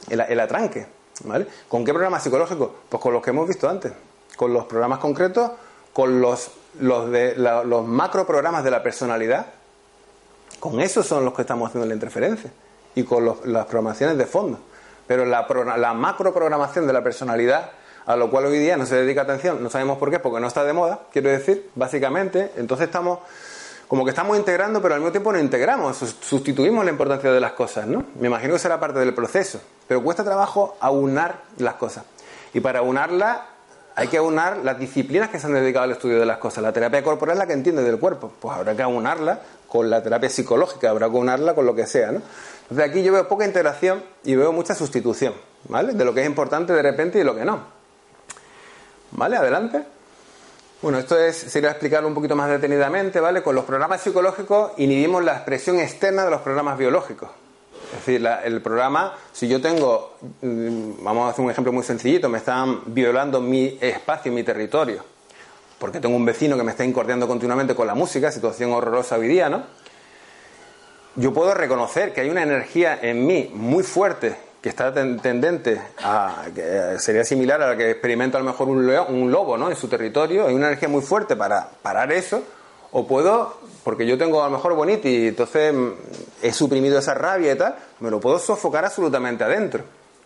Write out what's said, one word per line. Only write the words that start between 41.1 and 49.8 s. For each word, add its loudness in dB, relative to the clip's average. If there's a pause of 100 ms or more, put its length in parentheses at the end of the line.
aunarla 2
con 4
lo 2
que 0
sea, 2
¿no? -4 (420)
Entonces 0
aquí 0
yo 4
veo 4
poca 0
integración 0 (200)
y 0
veo 4
mucha -2
sustitución, -2 (360)
¿vale? -2
De 2
lo 2
que 2
es 0
importante -2
de 4
repente 2
y 4
de 4
lo 2
que -6
no. -2 (1500)
¿Vale? -2
Adelante. 0 (1000)